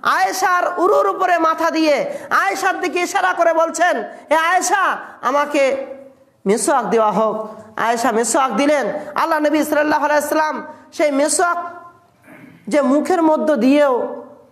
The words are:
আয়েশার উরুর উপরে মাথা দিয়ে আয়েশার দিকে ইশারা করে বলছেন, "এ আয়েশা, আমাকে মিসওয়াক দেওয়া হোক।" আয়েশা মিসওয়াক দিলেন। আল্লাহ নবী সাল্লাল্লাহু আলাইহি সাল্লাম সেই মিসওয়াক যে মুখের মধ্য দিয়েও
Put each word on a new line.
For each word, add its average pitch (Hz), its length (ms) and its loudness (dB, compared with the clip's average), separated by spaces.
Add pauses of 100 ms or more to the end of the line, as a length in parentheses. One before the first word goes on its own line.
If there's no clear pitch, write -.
আয়েশার 359 760 0
উরুর 392 280 2
উপরে 359 300 0
মাথা 320 340 0
দিয়ে 302 460 0 (120)
আয়েশার 359 520 -2
দিকে 359 200 -2
ইশারা 359 320 0
করে 339 200 2
বলছেন, 320 500 0 (260)
"এ 294 60 4
আয়েশা, 359 600 2 (240)
আমাকে 277 640 0 (600)
মিসওয়াক 233 400 2
দেওয়া 214 260 2
হোক।" 214 540 -4 (140)
আয়েশা 240 320 0
মিসওয়াক 240 400 0
দিলেন। 269 420 0 (220)
আল্লাহ 311 240 0
নবী 302 240 2
সাল্লাল্লাহু 302 420 0
আলাইহি 294 220 0
সাল্লাম 311 400 -2 (240)
সেই 302 200 0
মিসওয়াক 320 460 0 (1120)
যে 277 140 2
মুখের 302 420 2
মধ্য 311 320 2
দিয়েও 262 680 2 (280)